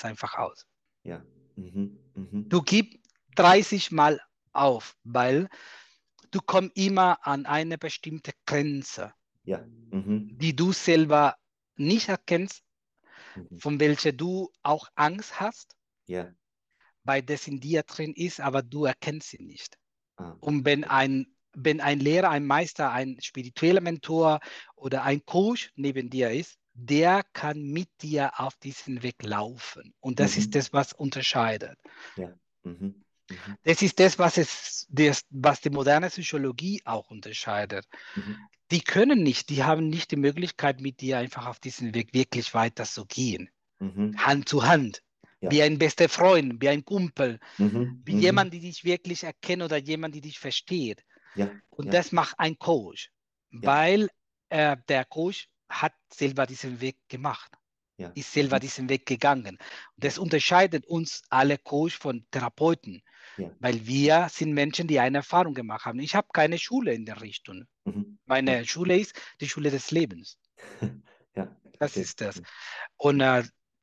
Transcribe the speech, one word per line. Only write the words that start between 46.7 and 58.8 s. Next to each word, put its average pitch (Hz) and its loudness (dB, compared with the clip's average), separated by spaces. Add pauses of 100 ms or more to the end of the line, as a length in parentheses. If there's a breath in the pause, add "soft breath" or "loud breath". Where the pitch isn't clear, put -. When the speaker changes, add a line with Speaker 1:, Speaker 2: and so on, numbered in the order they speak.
Speaker 1:
Kumpel, 143 -2 (200 loud breath)
Speaker 2:
Mhm. 120 0
Speaker 1:
wie 196 -4
Speaker 2:
Mhm. 202 4
Speaker 1:
jemand, 190 4
der 170 -12
dich 175 -12
wirklich 175 -2
erkennt 180 -6
oder 156 -2
jemand, 156 -4
der 151 -14
dich 151 -16
versteht. 139 -4 (300 soft breath)
Speaker 2:
Ja. 101 -4 (200)
Speaker 1:
Und - -10
Speaker 2:
Ja. 98 -2
Speaker 1:
das 175 2
macht 170 0
ein 160 -2
Coach, 110 -2 (400)
Speaker 2:
Ja. 120 -18
Speaker 1:
weil, 165 4 (380)
äh, 151 2 (120)
der 131 0
Coach 180 -6 (200)
hat - -2 (200)
selber 135 -2
diesen 127 -10
Weg 131 -6 (120)
gemacht, 131 -8 (460)
Speaker 2:
Ja. 90 -10
Speaker 1:
ist - -12
selber 139 2
Speaker 2:
Mhm. 131 2
Speaker 1:
diesen 131 -8